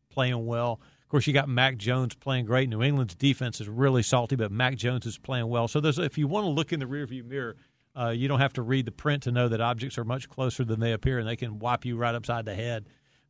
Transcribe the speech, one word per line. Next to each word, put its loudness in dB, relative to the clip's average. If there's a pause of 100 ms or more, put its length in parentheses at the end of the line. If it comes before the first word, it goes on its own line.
playing 0
well. -2 (240)
Of -20
course, 2
you 2
got 4
Mac 2
Jones 0
playing -2
great. 2
New 0
England's 2
defense 0
is -8
really 4
salty, 2
but 0
Mac 0
Jones -2
is -8
playing -4
well. 2
So 0
there's, 2
if -2
you 2
wanna -2
look 0
in -2
the -4
rearview -8
mirror, -8 (400)
uh, 0
you 0
don't 4
have 2
to -4
read 2
the -6
print -2
to -2
know 4
that 0
objects -2
are -4
much -6
closer -2
than 0
they 2
appear, 0
and -2
they -2
can -8
whop -2
you -4
right 0
upside -4
the -6
head, -6 (420)